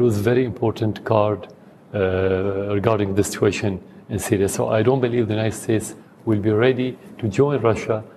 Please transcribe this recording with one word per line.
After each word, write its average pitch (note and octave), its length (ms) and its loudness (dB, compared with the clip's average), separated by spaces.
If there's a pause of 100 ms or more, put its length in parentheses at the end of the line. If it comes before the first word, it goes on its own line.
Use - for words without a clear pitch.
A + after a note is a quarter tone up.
lose A2 140 2
very B2 260 2
important G#2+ 640 -2
card, G#2 420 0 (460)
uh, F#2+ 800 0
regarding G2+ 420 0
the G2+ 80 4
situation G2 560 -2 (300)
in G#2+ 100 -4
Syria. G2 300 0
So A#2+ 200 -2
I A2 140 2
don't B2+ 160 2
believe A#2+ 280 0
the G#2+ 60 -2
United G#2+ 220 -2
States - 400 -2 (300)
will G#2+ 160 0
be A2 100 2
ready B2 460 2 (220)
to A2+ 100 -2
join C3+ 320 2
Russia A2 420 0 (120)